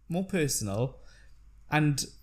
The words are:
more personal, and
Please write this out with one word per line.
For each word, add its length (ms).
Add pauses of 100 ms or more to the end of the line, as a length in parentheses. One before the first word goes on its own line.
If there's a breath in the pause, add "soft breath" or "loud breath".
more 160
personal, 720 (760 soft breath)
and 340 (180)